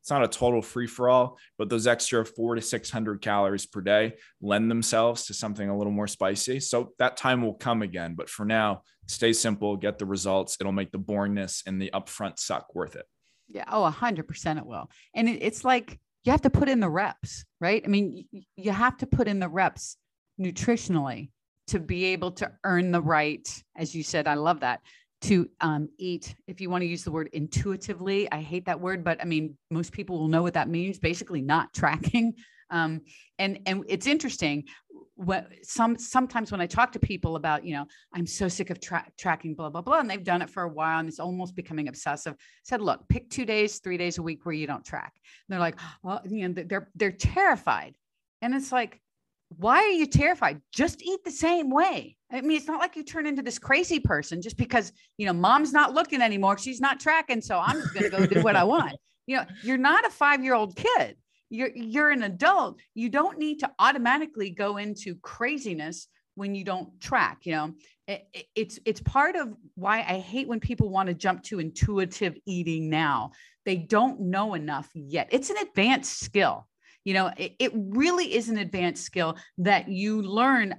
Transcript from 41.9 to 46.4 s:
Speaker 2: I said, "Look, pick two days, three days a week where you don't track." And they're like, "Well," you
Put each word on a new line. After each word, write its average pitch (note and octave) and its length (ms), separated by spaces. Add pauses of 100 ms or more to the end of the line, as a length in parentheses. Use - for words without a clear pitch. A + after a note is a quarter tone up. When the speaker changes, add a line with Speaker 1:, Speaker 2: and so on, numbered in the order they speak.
Speaker 2:
I - 40 (260)
said, B3 180
"Look, F#3 280
pick B3 200
two B3+ 160
days, G#3+ 360
three F3+ 180
days F3 180
a F3 60
week D#3+ 240
where E3 80
you D3+ 120
don't C#3+ 180
track." - 300
And - 380
they're F#3 80
like, E3+ 180 (240)
"Well," F#3 220
you G3 240